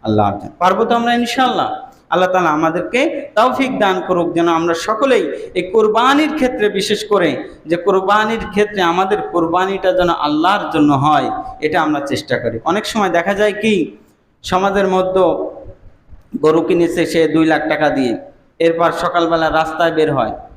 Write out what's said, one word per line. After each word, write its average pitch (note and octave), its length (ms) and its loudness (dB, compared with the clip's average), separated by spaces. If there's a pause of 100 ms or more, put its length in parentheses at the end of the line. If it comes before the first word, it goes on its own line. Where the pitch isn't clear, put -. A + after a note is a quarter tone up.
আল্লাহর G#2 360 0
জন্য। - 200 -14
পারবো F#3+ 260 2
তো A#3 100 0
আমরা A#3+ 180 0
ইনশাআল্লাহ? A#3 600 0 (360)
আল্লাহ F3+ 220 2
তাআলা F3+ 180 2
আমাদেরকে F3 840 -2
তৌফিক B3 440 0
দান F#3 280 2
করুক E3+ 260 0
যেন E3+ 140 2
আমরা E3 260 0
সকলেই A3 580 0 (220)
এই - 80 -2
কোরবানির A3+ 760 2
ক্ষেত্রে, B3 340 0
বিশেষ G3 380 -2
করে D#3 360 0 (220)
যে D#3+ 100 0
কোরবানির G3+ 640 0 (100)
ক্ষেত্রে G#3 320 0
আমাদের F#3 400 0
কোরবানিটা F3+ 720 0
যেন F3 160 2
আল্লাহর E3 640 0
জন্য D3 220 4
হয়, C#3 380 2 (300)
এটা D#3+ 200 0
আমরা D3+ 260 0
চেষ্টা B2+ 300 -4
করি। A#2 280 -4
অনেক F#3+ 200 -2
সময় G3+ 240 -2
দেখা E3+ 240 0
যায় G#3 200 0
কি, G3+ 440 0 (460)
সমাজের F#3+ 440 0
মধ্যে F#3 340 0 (1200)
গরু D#3 200 4
কিনেছে E3+ 440 0
সে D#3+ 220 0
দুই D#3 180 2
লাখ D#3 240 0
টাকা D3+ 200 0
দিয়ে, B2+ 280 0 (420)
এরপর E3 320 2
সকালবেলা E3 580 0
রাস্তায় D#3+ 420 0
বের D3+ 220 2
হয়। A#2+ 180 0 (260)